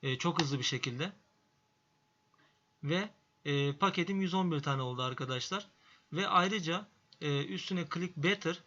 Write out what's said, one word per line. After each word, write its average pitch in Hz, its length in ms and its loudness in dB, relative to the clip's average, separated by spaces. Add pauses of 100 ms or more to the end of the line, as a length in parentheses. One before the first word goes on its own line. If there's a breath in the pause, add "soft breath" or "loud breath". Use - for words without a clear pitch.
e, 131 160 -2
çok 170 240 2
hızlı 139 160 0
bir 123 60 -4
şekilde. 131 480 -4 (1700 soft breath)
Ve, 180 280 0 (340)
e, 143 280 2
paketim 185 480 2
yüz 185 140 0
on 185 180 4
bir 147 80 2
tane 139 220 0
oldu 127 200 -2
arkadaşlar. 131 680 -4 (440 loud breath)
Ve 185 160 0
ayrıca, 190 600 2 (320)
e, 143 260 0
üstüne 180 480 -2
Click 175 220 -4
Better 175 500 0